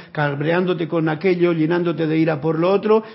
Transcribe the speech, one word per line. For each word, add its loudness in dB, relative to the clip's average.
cabreándote -2
con 0
aquello, 0
llenándote 0
de 0
ira 2
por -2
lo 2
otro 2